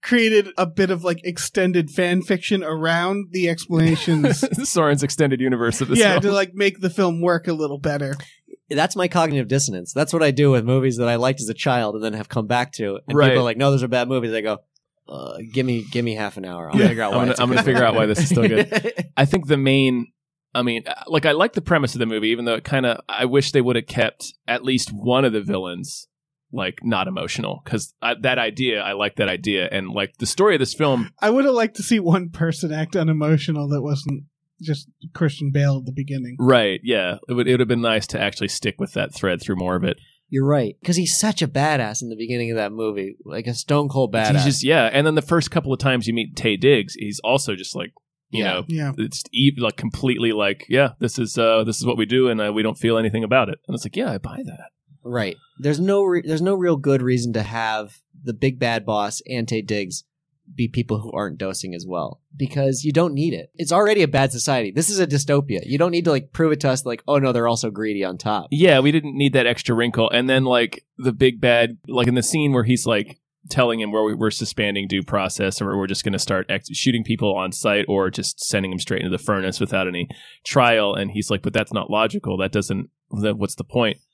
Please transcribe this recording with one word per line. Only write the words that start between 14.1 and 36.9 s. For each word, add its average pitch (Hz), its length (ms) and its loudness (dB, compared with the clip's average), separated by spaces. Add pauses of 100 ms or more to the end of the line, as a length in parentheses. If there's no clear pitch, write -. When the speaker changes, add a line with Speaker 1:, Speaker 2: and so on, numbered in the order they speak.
Speaker 3:
I 110 80 -2
go, 107 180 -2 (480)
"Uh, 67 300 -12 (160)
give 127 140 0
me, 117 260 -2
give 120 100 -2
me 117 120 -2
half 104 240 -8
an 95 80 -10
hour. 87 260 -10
I'll - 80 4
Speaker 2:
Yeah. 208 80 8
Speaker 3:
figure 113 140 0
out 101 100 0
Speaker 2:
I'm - 60 0
Speaker 3:
why 120 40 2
Speaker 2:
gonna, 123 100 2
Speaker 3:
it's 123 80 -2
a - 20 4
Speaker 2:
I'm 123 80 2
gonna 127 100 2
Speaker 3:
good - 60 2
Speaker 2:
figure 123 180 4
out 110 100 4
why 110 120 4
Speaker 3:
movie." 107 80 2
Speaker 2:
this 165 100 2
is 139 60 0
still 117 180 4
good. 131 440 0 (180)
Speaker 3:
<laughs> - 80 -8
Speaker 2:
I 139 80 6
think 147 220 0
the 147 100 4
main, 135 480 2 (480)
I 123 80 0
mean, 117 240 -2
uh, - 80 -6 (140)
like, 156 180 2
I 151 60 4
like 180 200 2
the - 80 -2
premise 160 340 0
of - 40 -6
the 120 80 0
movie, 110 220 0
even 117 180 0
though 117 80 2
it - 100 -6
kinda, 127 420 0
I 104 200 -2
wish 139 260 2
they 139 80 4
would 123 160 2
have 113 100 -2
kept - 460 -2 (160)
at 123 160 -2
least 131 300 0
one 123 320 2
of 113 80 2
the 107 80 0
villains, 92 680 -6 (420)
like, 92 320 -6
not 101 240 0
emotional, 92 600 -6
'cause - 340 -4
I, 120 220 0
that 127 160 2
idea, 113 420 -2
I 101 120 -4
like 101 240 -2
that 101 120 2
idea. 92 420 0
And, 95 200 -6
like, 101 280 -4
the 117 80 -4
story 196 280 2
of 147 60 2
this - 140 -2
film 131 360 0 (100)
Speaker 1:
I 208 80 2
would 262 160 4
have 277 100 4
liked 226 220 0
to 208 60 -8
see 220 180 2
one 175 300 2
person 165 420 -4
act 156 240 -4
unemotional 156 720 0
that 139 140 0
wasn't 143 420 -4 (380)
just 156 260 -6 (240)
Christian 147 380 -2
Bale 139 280 2
at 131 60 -10
the 135 80 -8
beginning. 131 460 -8
Speaker 2:
Right, 120 460 4
yeah. 101 320 0 (120)